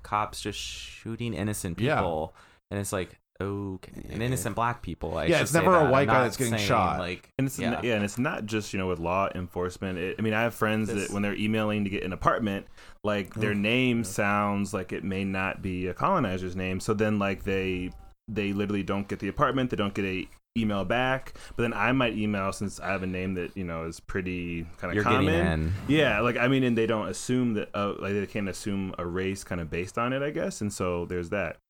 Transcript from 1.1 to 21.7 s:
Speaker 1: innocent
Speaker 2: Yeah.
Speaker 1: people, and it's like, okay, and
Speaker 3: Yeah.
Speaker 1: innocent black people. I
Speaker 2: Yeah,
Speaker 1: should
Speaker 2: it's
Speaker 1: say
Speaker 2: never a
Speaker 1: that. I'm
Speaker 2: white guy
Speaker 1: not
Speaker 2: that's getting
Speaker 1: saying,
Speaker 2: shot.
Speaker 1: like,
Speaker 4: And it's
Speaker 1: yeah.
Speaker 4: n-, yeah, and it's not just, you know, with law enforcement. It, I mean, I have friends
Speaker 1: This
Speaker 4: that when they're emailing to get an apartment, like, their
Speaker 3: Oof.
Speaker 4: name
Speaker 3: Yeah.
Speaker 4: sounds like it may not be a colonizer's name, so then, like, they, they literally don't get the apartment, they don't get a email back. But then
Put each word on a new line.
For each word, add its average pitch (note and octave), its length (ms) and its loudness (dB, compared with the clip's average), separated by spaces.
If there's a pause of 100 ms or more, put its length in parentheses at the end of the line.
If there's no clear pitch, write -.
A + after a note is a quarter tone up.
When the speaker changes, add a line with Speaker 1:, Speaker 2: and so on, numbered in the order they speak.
Speaker 1:
innocent F#2+ 460 -2
Speaker 2:
Yeah. C3+ 180 2
Speaker 1:
people, D#2+ 360 0 (380)
and G2+ 80 -2
it's G2+ 140 -4
like, F#2 260 -4 (220)
okay, G2 500 -6 (180)
and G2 120 -8
Speaker 3:
Yeah. A#2+ 60 0
Speaker 1:
innocent A#2 280 -2
black A#2 260 0
people. E2 360 -6
I D2+ 80 0
Speaker 2:
Yeah, E3 120 6
Speaker 1:
should C#3 60 4
Speaker 2:
it's - 80 -2
Speaker 1:
say E3 80 4
Speaker 2:
never F#3 160 6
a E3 40 8
Speaker 1:
that. D3+ 60 8
I'm B2+ 60 4
Speaker 2:
white C3+ 160 6
guy A2+ 60 6
Speaker 1:
not B2+ 100 6
Speaker 2:
that's A2 140 -2
getting A#2 160 0
Speaker 1:
saying, G#2 140 0
Speaker 2:
shot. F2+ 320 4
Speaker 1:
like, F2+ 380 -6
Speaker 4:
And C3+ 100 0
it's - 120 -6
Speaker 1:
yeah. F2 200 0
Speaker 4:
n-, F#2+ 40 -4
yeah, A#2 120 2
and G#2 100 2
it's G2 120 -4
not C#3 280 0
just, G#2+ 280 -2
you G2 60 0
know, F#2 80 0
with F2 120 0
law F2+ 360 2
enforcement. F2+ 600 -4
It, F2+ 220 -2
I - 20 0
mean, A2 120 2
I A2 80 2
have A#2 140 0
friends A2 340 2
Speaker 1:
This G2 180 -2
Speaker 4:
that F#2 60 -6
when G2+ 80 0
they're G2+ 140 0
emailing G#2+ 480 0
to G2 60 0
get F#2+ 140 -2
an F#2 100 -4
apartment, G2+ 520 0 (380)
like, G#2 300 -2
their G#2 180 0
Speaker 3:
Oof. G2+ 60 0
Speaker 4:
name A#2+ 420 4
Speaker 3:
Yeah. A2+ 40 0
Speaker 4:
sounds G2+ 680 2
like F#2+ 200 -4
it F2+ 100 -4
may G2 220 -2
not F#2+ 360 -2
be F2+ 260 -2
a F2 60 -2
colonizer's F#2+ 600 0
name, F#2 240 -2
so A2 140 0
then, G#2+ 260 2
like, G2 240 0
they, F#2+ 480 0 (360)
they G2+ 260 0
literally G2+ 300 0
don't G2 260 -2
get G2+ 100 -4
the G2+ 80 -4
apartment, C3 440 2
they A2 40 0
don't G2+ 180 0
get G2 120 -2
a F#2 220 -4 (300)
email G#2 280 2
back. B2+ 480 0 (240)
But A#2 60 2
then A#2 100 2